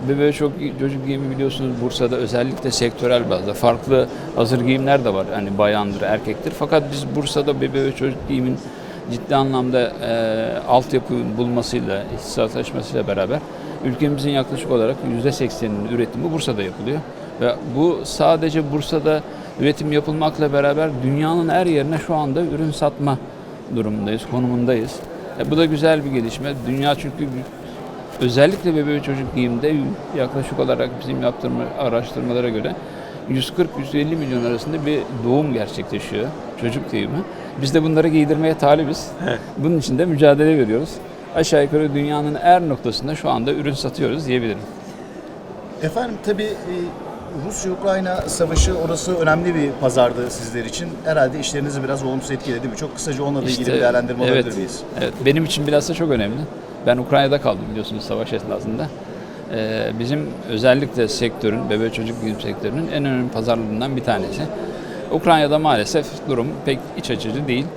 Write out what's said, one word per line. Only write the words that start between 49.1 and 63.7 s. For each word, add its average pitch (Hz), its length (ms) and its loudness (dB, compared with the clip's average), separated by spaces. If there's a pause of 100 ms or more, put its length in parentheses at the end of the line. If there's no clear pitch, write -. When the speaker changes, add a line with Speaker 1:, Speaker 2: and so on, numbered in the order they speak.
Speaker 3:
önemli 165 360 4
bir 143 160 2 (100)
pazardı 120 500 4
sizler 117 340 -6
için. 165 240 -6 (160)
Herhalde 151 360 2
işlerinizi 139 440 -2
biraz 135 200 -2
olumsuz 131 260 -2
etkiledi 131 380 -4
mi? 110 80 -6
Çok 151 180 -6
kısaca 139 280 -4
onunla 143 160 0
da 127 40 -2
ilgili 123 180 0
Speaker 1:
İşte, 127 120 0
Speaker 3:
bir 131 80 4
değerlendirme 123 440 2
Speaker 1:
evet, 127 200 4
Speaker 3:
alabilir 110 120 -4
miyiz? 95 240 -6 (200)
Speaker 1:
evet. 127 120 -2 (140)
Benim 156 180 6
için 147 220 -2
bilhassa 147 280 2
çok 165 160 0
önemli. 113 260 2 (500)
Ben 123 100 6
Ukrayna'da 139 440 4
kaldım 104 300 0
biliyorsunuz 107 340 -6
savaş 107 280 -2
esnasında. 110 540 -4 (680)
Ee, 110 440 -2
bizim 143 280 -2 (220)
özellikle 127 600 4
sektörün, 113 640 0
bebe 110 220 2
çocuk 113 300 -6
giyim 107 180 -4
sektörünün 110 520 -4
en 147 120 0
önemli 127 260 0
pazarlarından 113 680 0